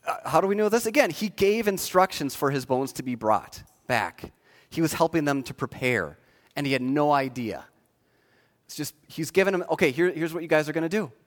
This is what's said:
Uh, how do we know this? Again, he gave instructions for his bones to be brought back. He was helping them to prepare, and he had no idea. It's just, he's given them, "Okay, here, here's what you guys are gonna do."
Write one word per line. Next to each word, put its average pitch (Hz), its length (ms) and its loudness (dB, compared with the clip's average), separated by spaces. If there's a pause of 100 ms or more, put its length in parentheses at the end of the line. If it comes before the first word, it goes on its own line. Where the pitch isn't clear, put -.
Uh, 170 180 -4
how 160 160 4
do 190 60 0
we 196 80 0
know 214 160 2
this? 233 160 0
Again, 226 240 4
he 208 180 -4
gave 208 400 2
instructions 185 680 0
for 139 160 0
his 135 140 -2
bones 131 300 -2
to 139 80 -8
be 127 120 -4
brought 107 480 0 (240)
back. 110 460 -4 (380)
He 165 100 -6
was 160 140 2
helping 165 320 2
them 139 160 0
to 135 100 -12
prepare, 120 680 -2 (380)
and 143 100 -4
he 135 60 0
had 131 80 0
no 147 320 2
idea. 123 540 -2 (1000)
It's - 100 -20
just, 151 200 -10 (120)
he's 156 240 -8
given 190 220 4
them, 180 160 -2
"Okay, 156 220 4
here, 170 200 2
here's 160 220 -4
what 170 100 -6
you 170 60 -10
guys 156 220 4
are - 20 -8
gonna 165 160 -2
do." 180 240 -2 (140)